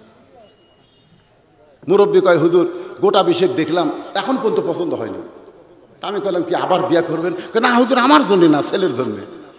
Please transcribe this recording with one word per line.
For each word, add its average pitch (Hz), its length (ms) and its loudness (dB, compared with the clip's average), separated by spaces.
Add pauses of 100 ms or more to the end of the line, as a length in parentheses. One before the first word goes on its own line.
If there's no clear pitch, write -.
(1900)
মুরব্বী 190 340 4
কয়, 180 160 4
"হুজুর, 165 300 2 (340)
গোটা 196 220 2
বিশেক 175 320 0
দেখলাম, 156 360 -2 (220)
এখন 214 240 -2
পর্যন্ত 214 300 -2
পছন্দ 160 260 -4
হয়নি।" 104 280 -8 (800)
তা 165 60 -10
আমি 196 140 -6
কইলাম, 180 220 -4
"কি 170 120 -4
আবার 165 260 0
বিয়ে 160 200 2
করবেন?" 165 320 -4
কয়, - 260 -6
"না 240 160 2
হুজুর, 247 220 2
আমার 277 320 4
জন্যে 185 180 6
না, 147 220 2
ছেলের 180 260 -2
জন্যে।" 110 260 -4 (380)